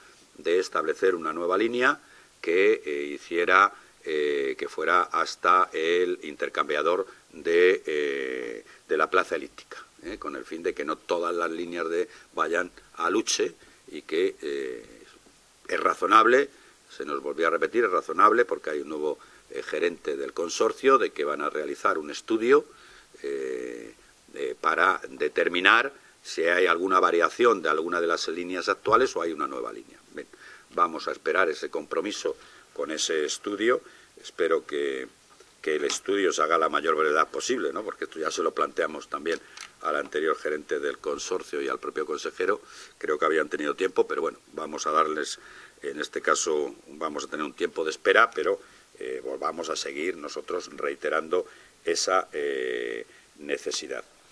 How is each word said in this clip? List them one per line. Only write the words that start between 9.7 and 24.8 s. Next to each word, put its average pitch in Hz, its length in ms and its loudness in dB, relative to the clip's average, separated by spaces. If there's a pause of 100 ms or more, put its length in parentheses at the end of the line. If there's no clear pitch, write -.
¿eh? 95 120 -10
Con 73 200 -10
el 65 80 -10
fin 82 180 -10
de 85 120 -2
que 71 100 -6
no 76 120 -4
todas 87 380 -2
las 85 160 -2
líneas 85 380 -6
de, 85 200 -2 (260)
vayan 85 360 0 (240)
a 85 160 -2
Luche - 420 0 (360)
y 76 140 -14
que, 87 380 0
eh, 67 460 -6 (800)
es 82 140 -2
razonable, 110 680 6 (480)
se - 80 -8
nos 71 160 -4
volvió 73 280 0
a - 20 2
repetir, 82 340 2
es 101 60 2
razonable 98 560 4
porque 78 240 -4
hay 76 100 -4
un 69 80 -8
nuevo, 76 300 -4 (320)
eh, 69 120 -8
gerente 80 540 -2
del 69 160 -6
consorcio 110 640 2
de 101 140 2
que - 140 -2
van 73 180 -2
a 73 80 -2
realizar 73 480 -2
un 76 120 -8
estudio, 117 540 4 (580)
eh, 62 720 -8 (420)
eh, 65 240 -4
para 80 500 2